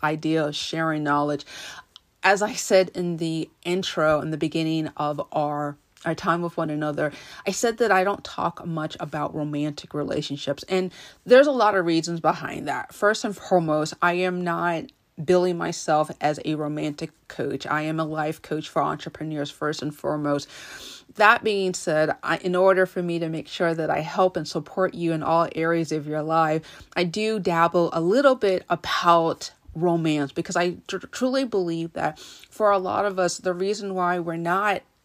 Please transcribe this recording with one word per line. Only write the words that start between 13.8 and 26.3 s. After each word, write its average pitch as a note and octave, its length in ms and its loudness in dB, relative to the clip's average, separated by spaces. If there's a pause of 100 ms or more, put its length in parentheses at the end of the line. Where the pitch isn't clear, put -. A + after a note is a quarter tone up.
I F3 100 4
am F3+ 320 0
not E3+ 480 -2 (300)
billing F3+ 340 4
myself E3 540 0 (100)
as D3+ 240 0
a D#3 120 -2
romantic D3+ 540 -6 (180)
coach. - 380 -6
I D3+ 160 -2
am D#3+ 160 -2
a D#3+ 60 -2
life D#3 380 -4
coach D#3 260 -6
for D3 140 0
entrepreneurs D3+ 680 -4
first D3+ 300 -4
and D3 140 -6
foremost. D3 520 -2 (720)
That G#3+ 280 6
being G3 300 0
said, D#3 480 0
I, D#3+ 160 0
in F3+ 180 -2
order F#3 300 6
for F3+ 160 -4
me E3+ 160 -2
to E3 100 -2
make D#3+ 180 -6
sure E3 280 0
that D#3 160 0
I D3+ 100 0
help F#3 340 2
and D#3 140 -4
support F3+ 460 -2
you E3+ 180 -2
in D#3+ 100 -2
all E3 320 4
areas E3 380 0
of D3+ 140 -4
your D3+ 160 -4
life, D#3+ 400 2 (340)